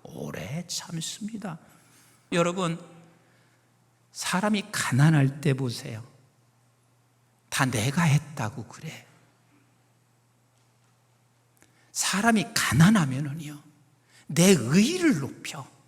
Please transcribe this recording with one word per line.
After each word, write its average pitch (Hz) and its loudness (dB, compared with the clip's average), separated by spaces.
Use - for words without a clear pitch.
오래 90 -12
참습니다. 190 -10
여러분, 170 0
사람이 180 -2
가난할 139 2
때 139 0
보세요. 123 -8
다 - 0
내가 131 -2
했다고 131 0
그래. - -18
사람이 208 2
가난하면은요, 147 2
내 170 6
의의를 202 4
높여. - -10